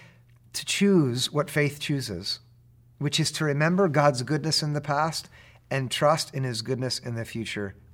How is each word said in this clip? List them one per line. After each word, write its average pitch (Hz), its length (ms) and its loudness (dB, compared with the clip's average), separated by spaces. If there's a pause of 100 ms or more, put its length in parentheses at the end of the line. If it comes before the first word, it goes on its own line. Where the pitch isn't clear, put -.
(540)
to - 120 -8
choose 156 680 2
what 147 160 -2
faith 147 300 0
chooses, 110 600 -6 (580)
which 143 220 -2
is 151 120 0
to - 120 -2
remember 156 420 2
God's 143 380 4
goodness 151 400 0
in 151 80 -2
the 147 80 -2
past 151 480 -2 (420)
and 131 180 -2
trust - 460 2
in 139 80 -2
his 120 200 -4
goodness 123 360 -4
in 123 160 -8
the 113 100 -4
future 104 520 -6 (180)